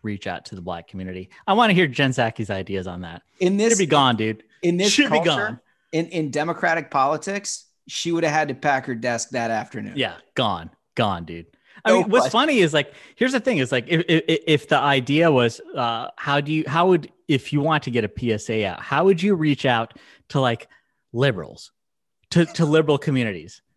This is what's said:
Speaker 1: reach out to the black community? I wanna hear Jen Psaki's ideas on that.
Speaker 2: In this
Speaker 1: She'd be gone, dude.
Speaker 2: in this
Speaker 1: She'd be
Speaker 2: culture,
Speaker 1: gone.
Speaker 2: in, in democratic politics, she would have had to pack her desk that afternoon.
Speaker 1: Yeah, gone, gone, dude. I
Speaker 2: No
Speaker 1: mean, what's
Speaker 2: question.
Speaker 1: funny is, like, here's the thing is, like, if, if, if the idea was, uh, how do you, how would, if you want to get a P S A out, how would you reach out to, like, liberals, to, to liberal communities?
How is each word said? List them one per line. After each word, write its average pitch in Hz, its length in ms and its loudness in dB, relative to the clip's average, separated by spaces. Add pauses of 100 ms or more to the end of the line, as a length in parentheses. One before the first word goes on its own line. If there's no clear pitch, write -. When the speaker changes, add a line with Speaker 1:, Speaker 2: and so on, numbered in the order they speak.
Speaker 1:
reach 104 260 -6
out 87 180 -8
to - 80 -18
the 92 80 -14
black 85 240 -10
community? 92 420 -12 (160)
I 196 100 2
wanna 220 200 4
hear 170 140 4
Jen 131 240 0
Psaki's 113 380 -2
ideas 95 360 -6
on 90 140 -10
that. 170 220 -14 (180)
Speaker 2:
In 185 160 2
this 226 200 2
Speaker 1:
She'd 190 80 0
be - 20 0
gone, 135 300 4
dude. 110 280 -4 (180)
Speaker 2:
in 175 140 0
this 202 160 2
Speaker 1:
She'd 277 180 2
be 156 80 2
Speaker 2:
culture, 165 60 0 (240)
Speaker 1:
gone. 123 120 -12 (300)
Speaker 2:
in, 165 160 -2
in 160 240 -6
democratic 165 580 -2
politics, 156 760 -2 (220)
she - 240 -6
would 165 100 -2
have 151 100 2
had 156 140 0
to 151 80 -6
pack 135 320 -2
her 127 80 -6
desk 117 360 -4
that 117 200 -4
afternoon. 107 460 -8
Speaker 1:
Yeah, 120 180 -2 (220)
gone, 92 340 -2 (240)
gone, 95 300 -2
dude. 85 220 -14 (380)
I 226 60 0
Speaker 2:
No 220 120 4
Speaker 1:
mean, 202 80 -4
what's 240 160 4
Speaker 2:
question. - 40 -4
Speaker 1:
funny 262 300 2
is, 156 120 4
like, 147 220 0 (220)
here's 254 160 0
the 254 80 0
thing 220 180 0
is, 131 140 -2
like, 120 160 0
if, 165 200 0
if, 160 140 2 (240)
if 151 220 2
the 147 100 4
idea 143 540 2
was, 120 280 2 (140)
uh, 117 320 -4 (100)
how 143 240 -2
do 147 120 -4
you, 156 160 0
how 170 180 2
would, 180 240 2 (160)
if - 260 0
you 147 80 2
want 151 220 0
to 135 80 -8
get 117 140 0
a 101 40 -2
P 117 240 -2
S 104 180 -4
A 110 160 0
out, 90 140 -6
how 147 260 0
would 185 140 4
you 196 140 2
reach 151 320 0
out 117 320 0 (300)
to, 147 100 -2
like, 120 300 0 (440)
liberals, 113 600 -2 (580)
to, 170 160 4
to - 180 -2
liberal 151 340 4
communities? 110 640 -4 (140)